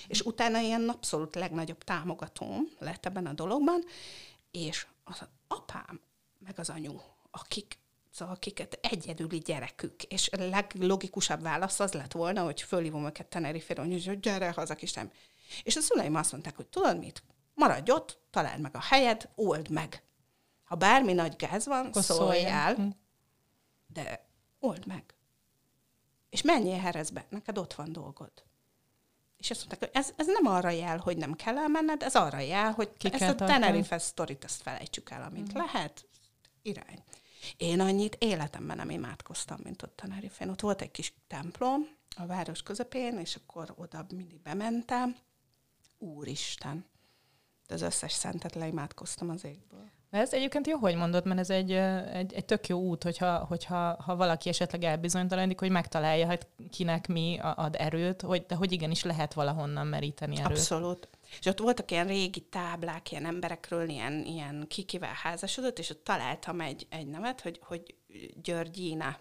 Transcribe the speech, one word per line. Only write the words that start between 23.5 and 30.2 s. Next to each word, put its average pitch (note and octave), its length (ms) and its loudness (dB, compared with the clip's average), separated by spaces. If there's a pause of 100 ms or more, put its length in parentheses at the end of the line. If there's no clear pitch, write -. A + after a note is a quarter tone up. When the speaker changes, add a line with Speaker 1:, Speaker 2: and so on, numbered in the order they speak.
Speaker 1:
de A2+ 320 -8 (340)
old F#3+ 280 -2
meg. F#3 160 -8 (1300)
És - 120 -4
menjél A3 360 6
Herezbe, F3 520 -4
neked G#3 280 -8
ott F3 160 -4
van D#3 180 -8
dolgod. - 400 -12 (1080)
És - 140 -4
azt A3+ 160 -6
mondták, - 120 -10
hogy - 220 0
ez, - 160 -2
ez D#4 100 0